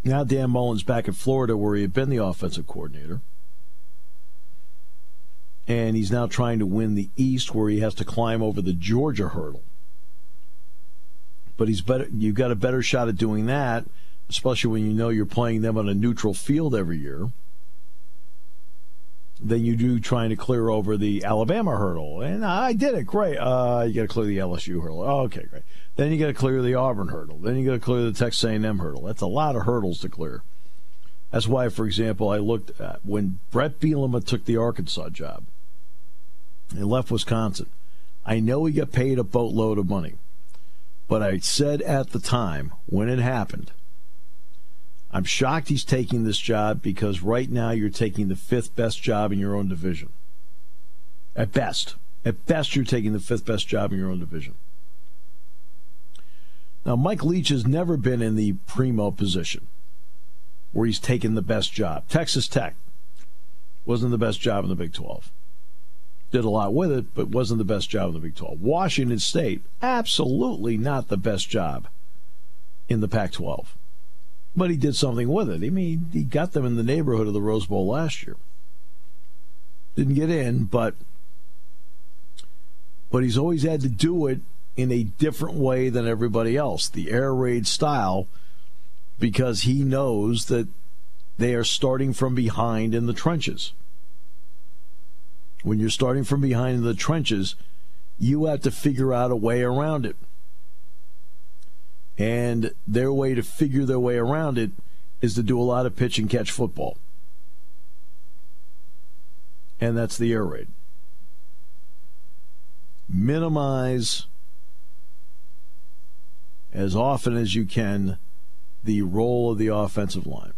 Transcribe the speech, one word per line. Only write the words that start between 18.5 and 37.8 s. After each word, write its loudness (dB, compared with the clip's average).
than 0
you 2
do 2
trying 0
to 0
clear 0
over 0
the 0
Alabama 0
hurdle. -2
And -2
I 0
did 2
it, -2
great. 0
Uh, 2
you 0
gotta 0
clear 0
the 0
L 0
S -2
U -2
hurdle. -4
Oh, 0
okay, -4
great. -4
Then 2
you 0
gotta 0
clear 0
the 2
Auburn 0
hurdle. -2
Then 0
you 0
gotta 2
clear 0
the 0
Texas 0
A 2
and 0
M 0
hurdle. -2
That's -2
a 0
lot 0
of 0
hurdles 0
to -2
clear. -2
That's 2
why, 2
for 0
example, 0
I 2
looked 0
at, -2
when 0
Brett 0
Bielema 2
took -2
the 2
Arkansas 0
job -2
and 0
left 0
Wisconsin, 0